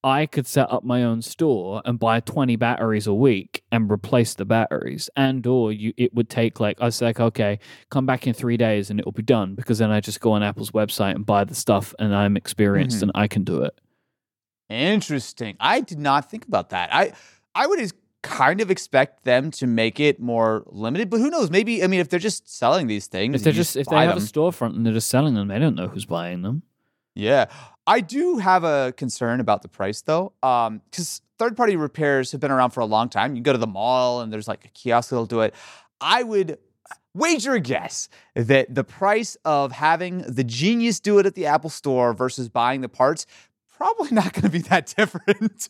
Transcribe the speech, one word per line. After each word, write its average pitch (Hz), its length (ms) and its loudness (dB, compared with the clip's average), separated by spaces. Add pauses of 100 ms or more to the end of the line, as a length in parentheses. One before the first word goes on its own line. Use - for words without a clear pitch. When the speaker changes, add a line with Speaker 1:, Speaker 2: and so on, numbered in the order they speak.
Speaker 1:
I 135 240 2
could 139 200 -4
set - 260 0
up 123 120 -2
my 123 200 0
own 113 180 0
store 107 600 -2
and 120 140 -2
buy 113 220 2
twenty 127 360 0
batteries 110 500 0
a 104 80 2
week 113 560 2
and 110 200 2
replace 113 440 2
the 98 120 -6
batteries. 104 720 -2
And 131 300 0
or 123 260 2
you, 107 240 -4
it 120 180 -10
would 117 160 0
take, 117 300 -2
like, 104 200 0
I 120 60 0
was 117 140 -2
like, 117 200 0
"Okay, 107 380 0 (320)
come 131 160 0
back 131 200 -2
in 127 80 0
three 120 220 -2
days 107 340 2
and 104 80 -2
it - 80 -4
will 98 60 -6
be - 100 -8
done," 107 320 2
because 110 240 -2
then 110 120 2
I 104 100 2
just 104 200 -10
go 110 120 4
on 104 100 2
Apple's 101 300 -4
website 104 420 0
and 104 120 -6
buy 101 180 4
the - 100 -8
stuff - 440 0
and 110 160 2
I'm 143 240 4
experienced 101 580 2
Speaker 2:
Mm-hmm. 101 140 0
Speaker 1:
and - 40 -8
I 104 140 2
can 101 160 -2
do 80 180 -2
it. - 160 -4 (920)
Speaker 2:
Interesting. 131 920 -2
I 196 200 2
did 175 180 -10
not 143 320 0
think 220 160 -16
about 110 240 -2
that. 87 220 -4
I, 175 200 2 (420)
I 262 120 0
would 359 140 0
ex-, 202 120 -4 (300)
kind 160 380 2
of 196 100 -2
expect - 540 0
them 131 280 2
to - 140 -4
make 113 340 0
it 147 200 4
more 113 460 0
limited, 139 440 -4
but 220 100 0
who 277 100 0
knows? 277 200 -2
Maybe, 202 340 0
I - 20 2
mean, 185 140 2
if 175 80 -2
they're 180 100 -2
just 196 360 -6
selling 143 320 2
these 104 200 -4
things, 113 300 -4
Speaker 1:
If 131 80 -2
they're 156 80 4
Speaker 2:
you - 60 0
Speaker 1:
just, 170 180 -2
if 139 100 -4
Speaker 2:
buy 151 140 2
Speaker 1:
they 131 60 4
have - 100 2
Speaker 2:
them. 95 80 -4
Speaker 1:
a - 20 -6
storefront 151 500 -2
and 117 100 0
they're 110 80 0
just 110 140 -2
selling 139 260 2
them, 101 140 -2
they 98 100 -4
don't 143 160 2
know 90 140 -6
who's 98 180 -10
buying 87 360 -6
them. 123 200 -6 (520)
Speaker 2:
Yeah. 117 320 2 (400)
I 220 140 4
do 277 380 -2
have 185 260 2
a 139 320 0
concern 123 440 -4
about 107 220 0
the 98 60 -20
price, 101 320 -6
though, 170 320 -2 (100)
um, 117 380 0 (100)
'cause - 300 -10 (180)
third-party 226 380 0
repairs 143 560 0
have 139 80 -8
been 139 100 -2
around 127 200 2
for 127 100 -6
a 113 60 0
long 110 240 2
time. 123 260 -2
You 120 60 -8
go 139 100 2
to 123 60 2
the 113 80 0
mall 123 560 0
and 110 100 -8
there's, 107 160 -8
like, - 160 -8
a - 40 -20
kiosk 120 420 0
that'll 117 160 -2
do 117 160 0
it. 110 120 0 (460)
I 196 220 2
would 196 360 -2 (560)
wager 269 380 0
a 233 80 2
guess 120 480 -6 (260)
that 127 400 2
the 131 80 -2
price 208 600 -2
of 143 280 0
having 165 540 0
the 131 160 -2
genius 185 560 0
do 208 200 4
it 190 80 4
at 190 80 0
the 175 120 -4
Apple 156 240 2
Store 127 440 0
versus 127 340 -4
buying 123 320 0
the 123 80 -8
parts, 139 380 0 (500)
probably 381 340 -2
not 190 220 2
gonna 190 160 0
be 170 140 0
that - 320 0
<laughs> - 20 -
different. 208 720 -2